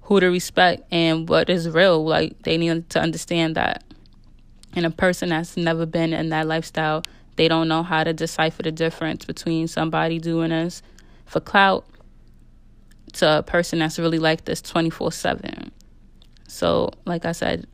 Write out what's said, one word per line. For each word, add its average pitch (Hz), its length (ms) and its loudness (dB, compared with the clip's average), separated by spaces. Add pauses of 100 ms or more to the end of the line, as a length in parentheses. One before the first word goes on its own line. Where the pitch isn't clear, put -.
who 202 160 4
to 185 80 6
respect 180 640 2
and 165 380 2
what - 200 4
is 170 200 0
real. 165 360 4
Like, 160 380 0
they 165 140 0
need 165 340 0
to 156 100 0
understand 160 540 -2
that. - 300 -2 (880)
And 175 100 0
a 165 60 0
person 180 380 0
that's 165 280 -4
never 165 300 0
been 165 260 -2
in 160 180 -2
that 156 180 -2
lifestyle, 160 560 -2 (320)
they 160 100 4
don't 165 220 2
know 160 160 0
how 160 180 0
to 165 100 0
decipher 160 520 -2
the 160 80 -2
difference 165 520 -4
between 165 440 -4
somebody 160 500 -2
doing 165 320 -2
this 165 320 -4 (440)
for - 120 -4
clout - 480 2 (1300)
to 151 260 4
a - 60 0
person 175 340 0
that's 160 220 -2
really 165 180 0
like 160 260 0
this - 160 -4
twenty-four 165 520 -2
seven. - 580 -6 (760)
So, - 440 0 (160)
like 170 180 -4
I 165 80 -2
said - 420 -4